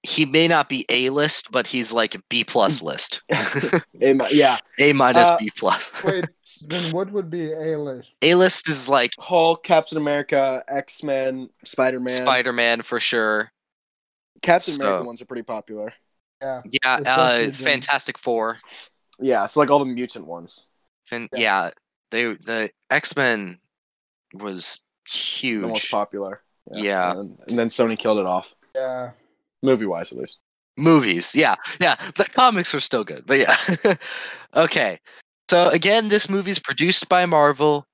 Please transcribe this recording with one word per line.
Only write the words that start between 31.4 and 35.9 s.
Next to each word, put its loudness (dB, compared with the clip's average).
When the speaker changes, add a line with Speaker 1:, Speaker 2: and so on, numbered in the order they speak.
Speaker 1:
Yeah, 2
the 2
comics 2
were -2
still -2
good, -14
but 2
yeah. 2
<laughs> -10
Okay. 0
So, 6
again, 2